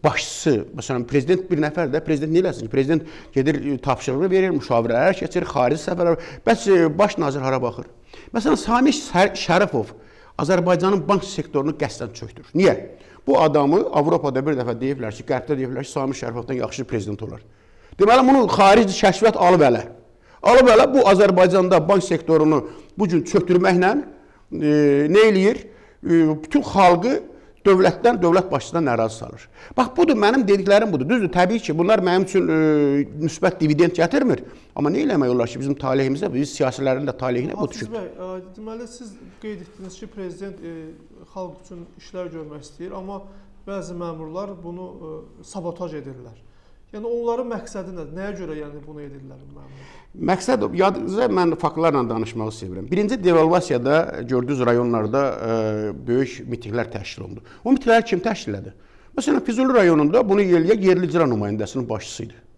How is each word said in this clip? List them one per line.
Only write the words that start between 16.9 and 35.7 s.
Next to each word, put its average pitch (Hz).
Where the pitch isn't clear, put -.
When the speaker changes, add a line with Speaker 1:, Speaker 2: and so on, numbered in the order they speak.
Speaker 1:
olar. -
Deməli, 240
bunu 262
xarici 196
kəşfiyyat 214
alıb 175
ələ. 117
Alıb 247
ələ 254
bu 254
Azərbaycanda 185
bank 190
sektorunu 156
bu 190
gün 165
çökdürməklə, 180
e, 151
nə 214
eləyir? 202
E, 165
bütün -
xalqı 185
dövlətdən, 190
dövlət 185
başçısından 156
narazı 113
salır. -
Bax, 247
budur, 330
mənim 220
dediklərim 202
budur. 135
Düzdür, 214
təbii 185
ki, 151
bunlar 196
mənim 180
üçün, 185
e, 151
müsbət 175
dividend 156
gətirmir. 226
Amma 143
nə 233
eləmək 131
olar 120
ki, 131
bizim 139